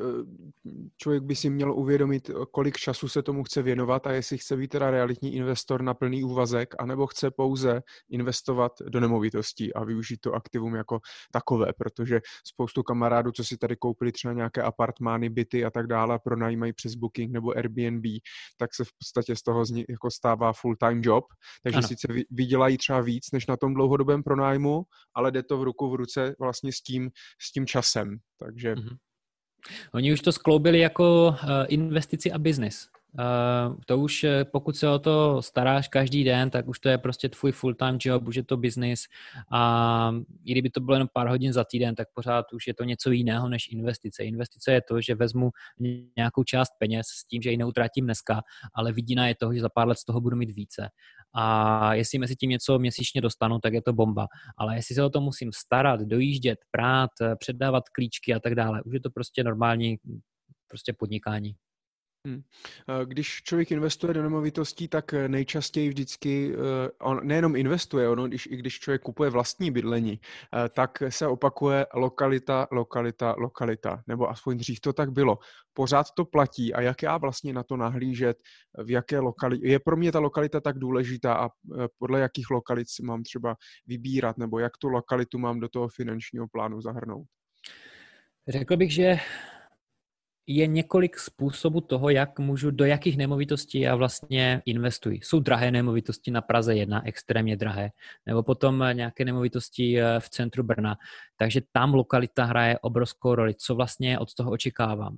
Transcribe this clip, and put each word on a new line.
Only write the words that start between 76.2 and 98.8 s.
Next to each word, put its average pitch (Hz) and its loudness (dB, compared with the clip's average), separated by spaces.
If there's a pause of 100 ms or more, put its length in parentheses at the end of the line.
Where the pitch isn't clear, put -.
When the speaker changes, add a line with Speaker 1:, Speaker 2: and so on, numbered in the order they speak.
Speaker 1:
platí 127 2
a 123 -2
jak 127 -2
já 156 0
vlastně 139 -6
na 127 -6
to 131 -6
nahlížet, 123 -2 (460)
v 110 -8
jaké 127 0
lokali-, 123 -2 (100)
je 135 6
pro 160 2
mě 170 2
ta 160 2
lokalita 151 0
tak 143 -4
důležitá 127 -2
a, 113 0
eh, - -8 (100)
podle 127 0
jakých 127 -2
lokalit 120 -2
si - -12
mám 117 -6
třeba 117 -6 (320)
vybírat, 123 -2
nebo 113 -4
jak 120 -4
tu 143 -6
lokalitu 123 -2
mám 120 -4
do 117 -6
toho 120 -4
finančního 117 -8
plánu 110 -6
zahrnout? 113 -10 (1200)
Speaker 2:
Řekl 135 0
bych, 170 2
že 180 6 (1300)
je 156 4
několik 160 2
způsobů 156 -2
toho, 135 0
jak 143 2
můžu, 139 0
do 139 4
jakých 143 2
nemovitostí 139 -2
já 127 4
vlastně 127 2
investuji. 117 -2
Jsou 165 2
drahé 123 4
nemovitosti 120 0
na 117 0
Praze 117 4
jedna, 104 0
extrémně 110 -2
drahé, 101 -2 (360)
nebo 113 2
potom, 131 2